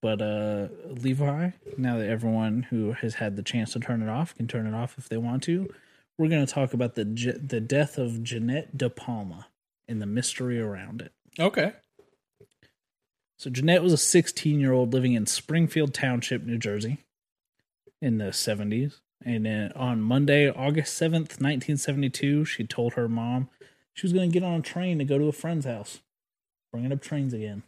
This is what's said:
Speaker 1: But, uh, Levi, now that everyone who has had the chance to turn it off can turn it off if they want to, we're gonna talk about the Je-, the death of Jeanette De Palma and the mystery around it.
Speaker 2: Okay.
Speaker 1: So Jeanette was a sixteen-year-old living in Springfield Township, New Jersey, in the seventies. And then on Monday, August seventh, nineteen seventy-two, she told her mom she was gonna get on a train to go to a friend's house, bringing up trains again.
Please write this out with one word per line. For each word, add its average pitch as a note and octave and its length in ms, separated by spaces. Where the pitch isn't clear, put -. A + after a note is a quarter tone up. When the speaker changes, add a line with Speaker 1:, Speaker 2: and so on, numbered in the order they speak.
Speaker 1:
But, G#2+ 200
uh, G#2 460
Levi, C#3 640
now B2 220
that A2 100
everyone A2 600
who A2 220
has A2+ 240
had G#2 200
the G#2 60
chance A2 320
to A#2+ 60
turn A#2 240
it A2 60
off C3+ 260
can A#2 120
turn A2+ 200
it G#2+ 80
off A#2+ 240
if - 100
they A2+ 80
want A#2+ 260
to, F#3 300
we're D#3 100
gonna D3+ 160
talk C3 300
about A#2+ 180
the G#2+ 120
Je-, A#2 260
the C3+ 300
death C#3 360
of A#2 240
Jeanette A#2+ 560
De B2+ 140
Palma G#2 560
and A2+ 120
the G#2 60
mystery A#2+ 540
around G2+ 420
it. - 120
Speaker 2:
Okay. G3 340
Speaker 1:
So - 100
Jeanette D#3 320
was F3+ 100
a D#3 60
sixteen-year-old C3+ 960
living B2+ 200
in A2 120
Springfield D#3 680
Township, B2 480
New A#2 140
Jersey, A2 420
in A#2+ 160
the G#2 140
seventies. G#2+ 680
And A3+ 200
then D3+ 280
on B2 280
Monday, C#3+ 480
August C#3+ 440
seventh, D#3+ 480
nineteen C#3+ 340
seventy-two, C#3+ 680
she - 180
told A#2 300
her A#2 160
mom A#2+ 400
she - 120
was F3 80
gonna F3+ 140
get F3 160
on E3+ 160
a - 20
train F3 380
to C#3+ 40
go C#3 140
to D3 80
a D3+ 80
friend's D#3+ 320
house, A2+ 340
bringing B2 220
up C3+ 80
trains C#3 320
again. G#2+ 340